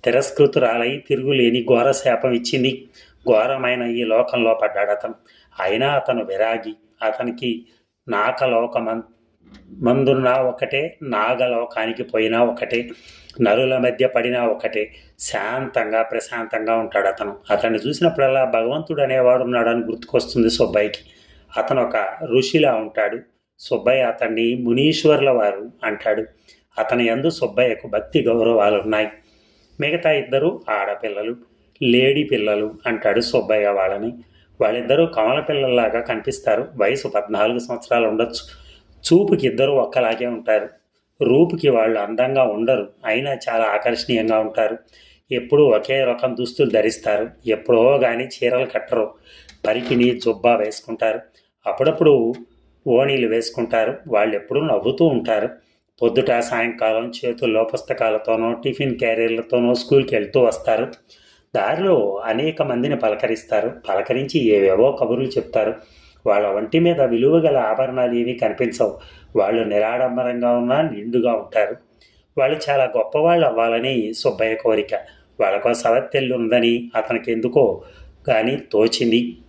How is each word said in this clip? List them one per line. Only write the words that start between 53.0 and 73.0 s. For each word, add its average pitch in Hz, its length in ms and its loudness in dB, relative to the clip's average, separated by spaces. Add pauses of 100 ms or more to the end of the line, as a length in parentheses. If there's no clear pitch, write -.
వేసుకుంటారు. 113 680 -2 (100)
వాళ్ళు 107 280 0
ఎప్పుడూ 127 260 -4
నవ్వుతూ 131 440 0
ఉంటారు. 113 440 0 (520)
పొద్దుట, 120 380 2
సాయంకాలం 117 720 -2 (140)
చేతుల్లో 117 380 0
పుస్తకాలతోనో, 113 880 -2
టిఫిన్ 127 460 -4
క్యారియర్లతోనో 117 720 0
స్కూల్కి 135 420 2
వెళ్తూ 104 240 0
వస్తారు. 117 520 0 (640)
దారిలో 117 720 0
అనేక 143 360 -2
మందిని 135 360 -2
పలకరిస్తారు. 110 720 -2 (200)
పలకరించి 127 500 -2
ఏవేవో 104 520 4
కబుర్లు 123 360 -2
చెప్తారు. - 760 -4 (220)
వాళ్ళ 104 220 2
ఒంటి 107 320 0
మీద 170 220 2
విలువ 127 360 4
గల 151 200 2
ఆభరణాలు 123 560 0
ఏమీ 120 200 -2
కనిపించవు. 117 640 -2 (360)
వాళ్ళు 110 280 2
నిరాడంబరంగా 120 920 0
ఉన్నా 123 240 0
నిండుగా 117 520 -2
ఉంటారు. 107 420 -2 (640)
వాళ్ళు 143 220 0 (100)
చాలా 139 140 2
గొప్పవాళ్ళు 151 640 2